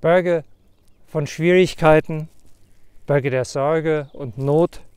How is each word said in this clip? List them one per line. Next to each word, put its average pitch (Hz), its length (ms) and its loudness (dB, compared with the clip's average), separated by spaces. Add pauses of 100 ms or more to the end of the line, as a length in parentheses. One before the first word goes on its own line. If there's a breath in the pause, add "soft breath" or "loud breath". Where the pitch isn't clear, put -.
Berge 170 440 0 (600)
von 151 220 -6
Schwierigkeiten, 160 1000 2 (760)
Berge 143 240 0
der 127 160 -2
Sorge 151 680 -4
und 131 240 -12
Not 143 440 0 (160)